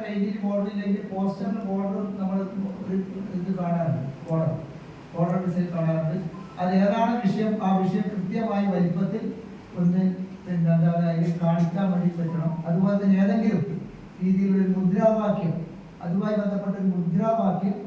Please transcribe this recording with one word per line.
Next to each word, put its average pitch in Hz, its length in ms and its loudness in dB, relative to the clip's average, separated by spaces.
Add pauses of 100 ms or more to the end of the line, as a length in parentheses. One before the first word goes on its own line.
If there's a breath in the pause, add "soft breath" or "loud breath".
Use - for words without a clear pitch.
പെയിന്റിന് 202 420 -2
ബോർഡർ 202 280 0
ഇല്ലെങ്കിൽ 196 300 0 (100)
പോസ്റ്ററിന് 196 560 -2
ബോർഡർ 196 340 -2 (180)
നമ്മൾ 190 180 0 (480)
ഒരു 185 100 -2 (400)
ഇത് 180 220 -2
കാണാറുണ്ട്, 165 720 -2
ബോർഡർ, 160 240 0 (600)
ബോർഡർ 180 320 0
ഡിസൈൻ 175 300 0
കാണാറുണ്ട്. 160 420 0 (440)
അത് 185 120 2
ഏതാണ് 220 400 4 (120)
വിഷയം, 214 400 0
ആ 185 120 4
വിഷയം 202 260 2 (120)
കൃത്യമായി 202 500 0
വലിപ്പത്തിൽ 175 580 0 (540)
ഒന്ന് 180 260 4 (420)
പിന്നെ 170 300 2
എന്താ 165 160 4
പറയുക, 170 180 2
അതിൽ 165 240 2 (100)
കാണിക്കാൻ 175 480 2
വേണ്ടി 175 260 2
പറ്റണം. 165 500 -2
അതുപോലെ 196 360 2
തന്നെ 190 200 6
ഏതെങ്കിലും 208 400 2 (600)
രീതിയിലുള്ള 190 420 4
ഒരു 185 140 2
മുദ്രാവാക്യം, 202 880 2 (380)
അതുമായി 202 380 0
ബന്ധപ്പെട്ട 190 400 -2
ഒരു 190 160 2
മുദ്രാവാക്യം 196 760 2 (120)